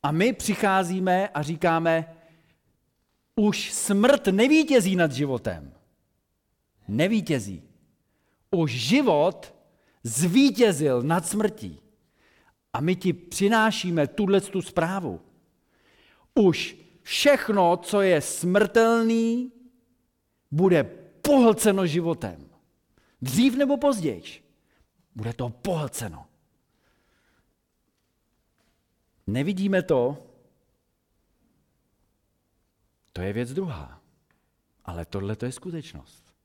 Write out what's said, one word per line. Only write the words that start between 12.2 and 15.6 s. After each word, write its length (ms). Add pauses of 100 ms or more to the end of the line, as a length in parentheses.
A 80
my 160
ti 160
přinášíme 920
tuhle 340
tu 220
zprávu. 580 (1120)